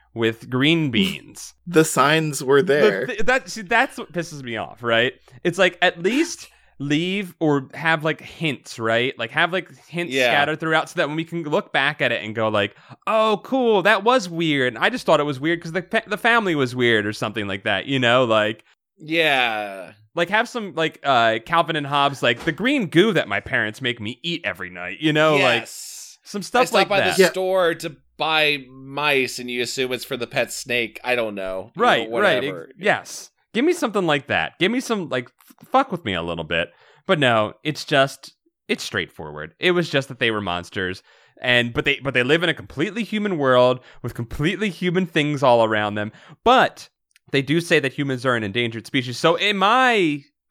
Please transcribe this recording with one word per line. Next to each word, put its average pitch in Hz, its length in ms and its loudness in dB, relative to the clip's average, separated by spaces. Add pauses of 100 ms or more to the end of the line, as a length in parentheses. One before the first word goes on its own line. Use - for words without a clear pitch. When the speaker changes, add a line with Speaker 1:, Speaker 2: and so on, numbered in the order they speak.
(140)
Speaker 1:
with 113 360 -2
green 147 420 2
Speaker 2:
<laughs> - 0 -
Speaker 1:
beans. - 640 -4 (100)
Speaker 2:
The 165 200 4
signs 147 580 0
were 135 180 4
Speaker 1:
The 135 120 2
Speaker 2:
there. 107 340 2
Speaker 1:
th-, 233 180 -6
that, 254 240 0
see, 220 140 -12
that's 233 340 0
what 226 160 -12
pisses 160 300 -8
me 117 140 -8
off, 101 260 -8
right? 117 300 2 (300)
It's 175 140 -2
like, 180 240 2
at 180 220 0
least 254 460 -2 (300)
leave 175 600 -2
or 143 340 0
have, 160 300 -2
like, 156 180 -2
hints, - 580 -8
right? 117 400 0
Like, 113 120 -6
have, 165 220 0
like, 165 200 -6 (140)
hints 160 260 -6
Speaker 3:
Yeah. 127 180 2
Speaker 1:
scattered 143 280 2
throughout 160 300 0
so - 80 -18
that 160 100 0
when 147 100 -6
we 165 80 -4
can 170 180 -8
look 160 300 -2
back 143 280 0
at 123 100 2
it 101 120 -2
and 107 120 -8
go, 110 140 0
like, 104 260 0 (320)
"Oh, 214 380 2
cool, 233 380 2
that 196 200 4
was 233 240 2
weird. 151 460 0
And 117 100 -2
I 208 60 4
just 233 160 -4
thought 156 160 6
it - 20 0
was 143 160 -4
weird 165 220 -2
'cause 165 100 -12
the 170 120 -4
fa-, 220 240 -4
the 196 100 -4
family 226 380 2
was 127 200 -2
weird," 117 300 4
or 104 80 -2
something 107 340 -6
like 98 160 -6
that, 101 220 -2
you 135 140 -2
know? 123 260 4
Like, 110 400 2 (320)
Speaker 3:
Yeah. 120 960 -2 (220)
Speaker 1:
like, 170 140 -2
have 220 200 0
some, 202 260 -8
like, 160 280 -4
uh, 117 420 2
Calvin 165 320 0
and 143 100 -4
Hobbes, 139 340 0
like, 120 220 2
"The - 80 0
green 233 360 0
goo 190 260 4
that 135 160 0
my 101 100 -2
parents 110 420 -4
make 120 200 -4
me 113 200 -8
eat 170 220 -6
every 92 260 -8
night," 90 300 -10
you 151 140 0
know? 151 240 4
Like, 120 240 2
Speaker 3:
Yes. - 600 -16
Speaker 1:
some 202 180 -10
stuff 240 220 2
Speaker 3:
I - 20 2
stopped - 80 -2
Speaker 1:
like 196 160 4
Speaker 3:
by 196 100 2
Speaker 1:
that. 185 160 0
Speaker 3:
the 185 80 6
Speaker 2:
Yeah. 196 60 6
Speaker 3:
store 185 460 0
to 160 200 -10 (220)
buy 151 520 0
mice, 135 720 -2
and 123 100 -10
you 123 120 -4
assume 127 320 -4
it's 123 120 -6
for 135 120 -6
the 117 100 -6
pet 120 240 -4
snake. 120 540 -4
I 123 100 0
don't 113 200 -2
know. 95 400 -6
You 175 60 -6
know, 247 60 4
Speaker 1:
Right, 165 140 2
right. 110 80 -8
Speaker 3:
whatever. 147 640 0
Speaker 1:
Ex-, - 80 -20
yes. 170 520 -4 (240)
Give 240 100 2
me 349 80 4
something 214 320 -2
like 143 220 0
that. 85 320 -2
Give 185 120 2
me 247 80 -2
some, 202 300 -4
like, 127 160 -4 (240)
f-, - 200 -20
fuck 269 220 2
with - 140 -8
me 101 80 -2
a 85 80 -2
little 85 220 -6
bit. 82 260 -2 (380)
But 190 100 2
no, 117 360 2 (100)
it's 147 220 -6
just, - 480 0 (340)
it's - 160 -4
straightforward. 78 760 -8
It 180 120 2
was 175 180 0
just 135 200 -2
that 123 100 -16
they 120 100 0
were 107 120 -2
monsters, 92 600 -6 (400)
and, 120 320 2
but 147 120 -2
they, 143 180 0
but 135 100 -2
they 123 100 4
live 160 200 2
in 170 60 0
a 160 40 0
completely 175 500 -6
human 208 360 -4
world 127 400 4 (240)
with 120 100 -8
completely 170 560 -4
human 180 380 0
things 147 340 0
all 120 220 6
around 107 320 0
them. 107 160 -4 (320)
But - 460 2 (420)
they 139 100 2
do 143 200 0
say 165 180 2
that 135 140 -2
humans 135 320 -4
are 123 100 2
an 110 80 -2
endangered 113 420 -4
species. 127 320 -4
So 165 180 4
in 202 220 0
my 202 640 2 (300)